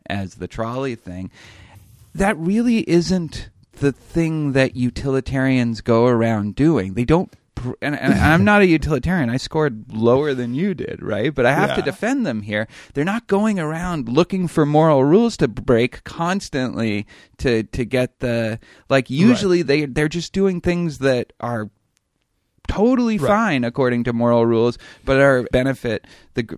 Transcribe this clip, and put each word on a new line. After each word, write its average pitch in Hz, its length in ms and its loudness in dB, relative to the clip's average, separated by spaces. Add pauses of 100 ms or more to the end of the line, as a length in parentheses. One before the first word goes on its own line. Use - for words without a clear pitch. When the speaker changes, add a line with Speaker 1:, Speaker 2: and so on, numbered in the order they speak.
Speaker 1:
as 98 300 -8
the 90 120 -10
trolley 123 460 -8
thing, 92 360 -12 (840)
that 190 240 0
really 226 400 0 (100)
isn't 170 640 0 (220)
the 139 200 0
thing 160 600 -4
that 131 220 2
utilitarians 131 1080 -2
go 117 240 4
around 113 480 0
doing. 123 400 0
They 120 100 -2
don't, 160 260 2 (240)
pr-, 120 180 -8 (100)
and, 143 160 -4
and - 160 0
I'm 165 300 4
not 208 180 6
a 190 40 6
utilitarian. 147 640 0
I 120 80 -2
scored 135 560 -4
lower 123 420 2
than 123 200 -4
you 185 200 -2
did, - 280 -10
right? 107 320 -4
But 123 120 0
I 131 80 4
have 196 200 0
to - 60 -2
Speaker 2:
Yeah. - 40 -8
Speaker 1:
defend 233 420 -2
them 110 160 -4
here. 107 260 -6 (260)
They're 143 100 -2
not 208 220 -4
going 202 320 0
around 160 500 -6
looking 170 400 2
for 156 160 2
moral 151 400 4
rules 214 340 4
to 143 100 2
break 117 560 0
constantly 127 1000 -4 (320)
to, 117 260 0
to 123 200 -6
get 123 360 -4
the, 117 380 -4 (300)
like, 135 160 2
Speaker 2:
Right. - 60 -14
Speaker 1:
usually 180 520 4
they, 147 220 0
they're 147 240 -2
just 165 240 -6
doing 190 300 0
things 175 360 -2
that 127 420 0
are 113 280 -6 (1000)
totally 233 500 2
Speaker 2:
Right. 135 100 0
Speaker 1:
fine 160 360 0
according 120 400 0
to 123 80 -2
moral 117 340 2
rules, 117 320 2 (260)
but 135 160 2
are 131 320 4
benefit 127 540 -2 (280)
the, 123 80 -2 (160)